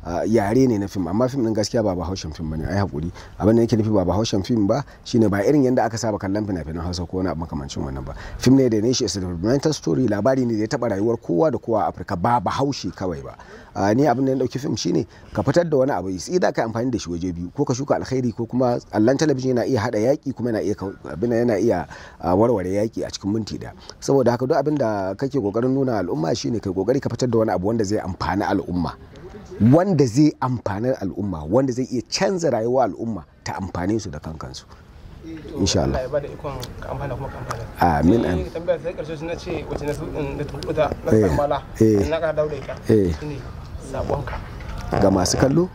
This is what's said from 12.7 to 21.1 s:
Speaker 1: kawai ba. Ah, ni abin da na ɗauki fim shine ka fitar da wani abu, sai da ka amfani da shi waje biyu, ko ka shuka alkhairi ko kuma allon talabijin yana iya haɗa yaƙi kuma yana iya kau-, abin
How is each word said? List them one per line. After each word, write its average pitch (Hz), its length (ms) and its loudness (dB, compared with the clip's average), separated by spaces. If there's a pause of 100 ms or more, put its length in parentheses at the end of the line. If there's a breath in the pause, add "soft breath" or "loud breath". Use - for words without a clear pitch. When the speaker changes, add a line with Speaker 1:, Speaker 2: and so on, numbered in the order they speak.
Speaker 1:
kawai 85 260 -4
ba. 62 160 -14 (380 loud breath)
Ah, 101 180 2
ni 135 100 4
abin 135 220 2
da 131 100 2
na 131 80 0
ɗauki 127 160 -4
fim 139 160 -4
shine 92 300 0 (280 loud breath)
ka 104 100 -2
fitar 139 260 4
da 151 80 2
wani 131 140 4
abu, 92 280 -4
sai 175 200 -2
da 101 120 2
ka - 140 -2
amfani 117 260 -2
da 107 60 -2
shi 85 120 -6
waje 87 220 -4
biyu, 87 240 -8
ko 147 100 -2
ka 139 80 -2
shuka 127 220 0
alkhairi 123 400 -2
ko 117 100 -4
kuma 127 340 0 (120)
allon 110 260 4
talabijin 131 380 2
yana 113 100 2
iya 117 140 2
haɗa 117 160 -2 (160)
yaƙi 143 240 -2
kuma 117 160 -2
yana 107 100 0
iya 95 140 0
kau-, 95 160 -6 (160)
abin 82 220 -2